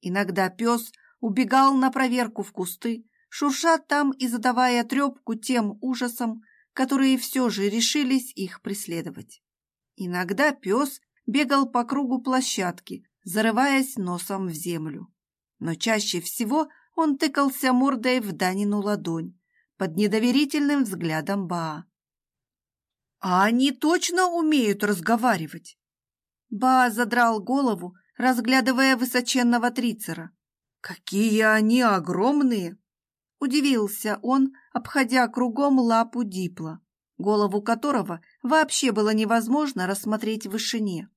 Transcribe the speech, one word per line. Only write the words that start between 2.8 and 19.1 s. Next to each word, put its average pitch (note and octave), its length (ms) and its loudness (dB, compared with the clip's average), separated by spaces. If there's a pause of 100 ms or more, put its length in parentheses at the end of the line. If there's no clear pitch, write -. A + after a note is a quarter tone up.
шурша D4+ 500 0
там D4 340 0
и C4 160 -4
задавая A#3+ 560 2
трёпку C4+ 500 -2
тем A3+ 460 -2
ужасам, A#3+ 640 -4 (300)
которые C4 440 2
всё B3+ 320 -2
же G3 200 -2
решились B3+ 640 -2
их F#3 280 -10
преследовать. G3 800 -10 (540)
Иногда F3+ 560 0
пёс C#4 480 -2 (260)
бегал C#4 440 0
по A#3+ 140 0
кругу C4 360 -2
площадки, A3+ 840 -4 (200)
зарываясь A#3+ 720 0
носом F#3 520 -6
в E3+ 40 -6
землю. D#3 600 -8 (460)
Но E3 160 -4
чаще G#3 460 -2
всего C4+ 480 -2 (280)
он D4+ 220 2
тыкался C#4 540 0
мордой B3+ 480 2
в G3+ 120 -8
Данину G3+ 480 0
ладонь F3 560 -4 (420)